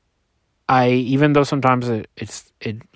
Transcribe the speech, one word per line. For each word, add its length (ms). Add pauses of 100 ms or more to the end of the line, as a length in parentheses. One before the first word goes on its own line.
(680)
I, 220
even 420
though 120
sometimes 440
it, 280
it's, 340 (100)
it, 180 (180)